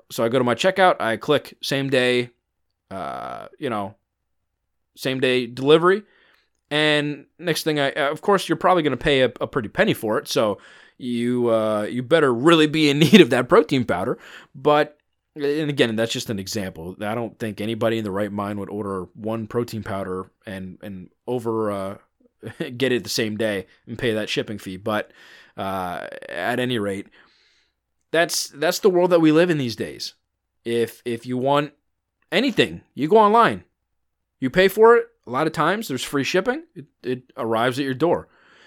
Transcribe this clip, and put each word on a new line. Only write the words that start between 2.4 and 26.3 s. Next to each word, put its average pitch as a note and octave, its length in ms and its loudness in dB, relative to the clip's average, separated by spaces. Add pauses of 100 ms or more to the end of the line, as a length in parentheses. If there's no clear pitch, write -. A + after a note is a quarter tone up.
uh, B1+ 580 -10 (100)
you C#3 120 -6
know, G#2 260 -6 (1000)
same C3 240 -4
day B2+ 280 2
delivery. D#3+ 560 4 (640)
And D3 560 0 (120)
next D#3+ 260 -4
thing D3+ 160 0
I, C#3 120 0
of D3+ 300 -4
course, G3 260 0
you're E3 80 0
probably F3+ 280 2
gonna C3 140 0
pay C#3+ 240 2
a, A#2+ 100 2 (100)
a C#3+ 60 -4
pretty A2+ 220 -6
penny F#3+ 240 0
for A2 240 -4
it. D3 100 -8
So A2 320 0 (380)
you, A#2+ 520 -2
uh, G#2+ 340 2
you A#2 200 -6
better C#3 300 4
really D#3 340 6
be D3+ 220 2
in C#3+ 100 2
<laughs> - 0 -
need D#3+ 220 8
of A#2+ 100 6
that B2 180 0
protein D3 360 4
powder. A2+ 320 -4 (380)
But, D3 420 2 (380)
and D3 340 -2
again, B2+ 260 2
that's A2+ 160 0
just - 180 -8
an G2+ 100 -6
example. F#2 600 -10
I G#2 140 -6
don't A#2 240 -8
think G#2+ 220 -8
anybody A2+ 360 -2
in A2+ 60 -4
the G#2 80 -6
right G2 200 -4
mind G2+ 280 -6
would G2 100 -10
order G2 440 -8
one A2 340 -8
protein A#2 360 -6
powder F#2 480 -8 (140)
and, F#2+ 360 -12
and F#2 280 -14 (180)
over, A2+ 440 -2
uh, G2 260 -6 (360)
<laughs> B2 440 -12
get B2+ 140 0
it A#2 120 0
the - 60 -12
same G#2+ 280 -4
day G#2 300 -4 (200)
and A#2 100 -12
pay A#2 160 -2
that G#2+ 160 -4
shipping A2 280 -6
fee. F#2+ 200 -12
But, G#2+ 340 -6 (460)
uh, F#2+ 500 -8 (220)
at G#2 300 -4